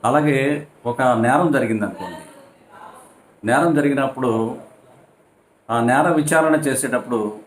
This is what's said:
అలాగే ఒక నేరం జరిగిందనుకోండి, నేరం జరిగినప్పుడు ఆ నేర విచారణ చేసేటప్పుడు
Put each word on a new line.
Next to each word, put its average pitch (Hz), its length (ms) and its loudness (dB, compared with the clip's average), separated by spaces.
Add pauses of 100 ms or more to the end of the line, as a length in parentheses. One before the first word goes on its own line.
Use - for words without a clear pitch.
అలాగే 147 600 0 (180)
ఒక 120 160 -4
నేరం 127 500 2
జరిగిందనుకోండి, 107 680 -4 (1300)
నేరం 147 280 2
జరిగినప్పుడు 131 800 0 (1120)
ఆ 117 120 0
నేర 135 280 2
విచారణ 156 460 2
చేసేటప్పుడు 123 920 -4